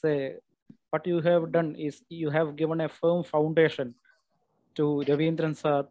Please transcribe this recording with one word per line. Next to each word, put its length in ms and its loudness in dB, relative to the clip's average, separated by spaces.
a, 300 -2
what 140 -4
you 160 0
have 300 2
done 240 0
is 320 -8
you 220 -6
have 260 0
given 260 -2
a 60 -2
firm 360 0
foundation 720 0
to 320 0
Ravindran 500 0
sir 340 0